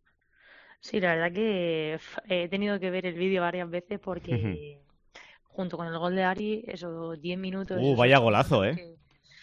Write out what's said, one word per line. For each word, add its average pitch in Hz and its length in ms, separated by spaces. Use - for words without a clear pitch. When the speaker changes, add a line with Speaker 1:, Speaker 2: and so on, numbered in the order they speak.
Speaker 1:
Sí, - 200
la 175 140
verdad 170 180
que, 175 640
f-, - 320
he 175 220
tenido 202 300
que 180 100
ver 185 160
el 175 100
vídeo 185 280
varias 175 260
veces 180 300
porque 143 800
Speaker 2:
Ujú. - 420
Speaker 1:
junto 180 340
con 170 80
el 165 140
gol 180 160
de 190 80
Ari, 208 440
esos 165 540
diez 175 160
minutos, 190 420
Speaker 2:
Uh, 127 60
Speaker 1:
esos 135 120
Speaker 2:
vaya 123 200
Speaker 1:
ocho 123 60
Speaker 2:
golazo, 113 380
Speaker 1:
minutos 131 180
Speaker 2:
¿eh? 175 160
Speaker 1:
que, - 20